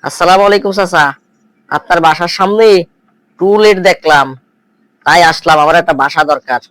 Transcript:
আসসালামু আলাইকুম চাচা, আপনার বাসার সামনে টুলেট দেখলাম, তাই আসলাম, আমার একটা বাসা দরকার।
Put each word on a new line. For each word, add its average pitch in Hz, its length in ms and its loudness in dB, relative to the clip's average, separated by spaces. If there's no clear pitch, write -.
আসসালামু 180 400 0
আলাইকুম 202 280 0
চাচা, 180 320 -2
আপনার 160 300 -4
বাসার 165 380 -2
সামনে 208 280 0
টুলেট 208 420 2
দেখলাম, 156 440 0
তাই 160 160 2
আসলাম, 160 360 0
আমার 151 180 2
একটা 165 180 0
বাসা 139 300 -4
দরকার। 131 360 -4